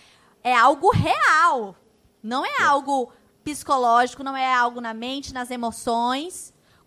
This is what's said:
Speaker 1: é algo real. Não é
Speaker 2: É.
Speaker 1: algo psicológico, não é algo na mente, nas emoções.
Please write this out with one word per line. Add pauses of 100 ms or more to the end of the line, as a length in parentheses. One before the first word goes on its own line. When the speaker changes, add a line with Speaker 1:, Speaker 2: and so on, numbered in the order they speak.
(440)
Speaker 1:
é
algo
real. (460)
Não
é (100)
Speaker 2:
É.
Speaker 1:
algo (320)
psicológico,
não
é
algo
na
mente,
nas
emoções. (320)